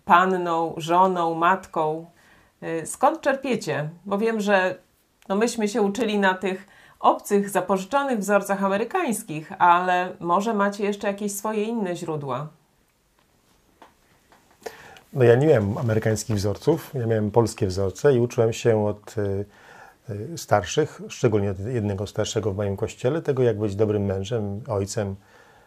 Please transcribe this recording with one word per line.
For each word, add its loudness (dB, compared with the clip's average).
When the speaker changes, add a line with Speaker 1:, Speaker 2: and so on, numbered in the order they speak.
Speaker 1:
panną, 2
żoną, 2
matką? 0
Y, -6
skąd 0
czerpiecie? -2
Bo -2
wiem, -2
że, 2
no, 0
myśmy 0
się 0
uczyli 0
na 4
tych -6
obcych, 2
zapożyczonych 0
wzorcach 0
amerykańskich, -4
ale 2
może 0
macie 0
jeszcze -4
jakieś -4
swoje -4
inne -4
źródła? -6
Speaker 2:
No, 2
ja 10
nie 4
miałem 4
amerykańskich 0
wzorców, -2
ja -4
miałem 0
polskie 2
wzorce 0
i 4
uczyłem 2
się 2
od, -6
y, -2
y, -10
starszych, -2
szczególnie 0
od -8
jednego -2
starszego -4
w -6
moim -2
kościele, -4
tego, 0
jak 2
być -2
dobrym 2
mężem, -4
ojcem, -4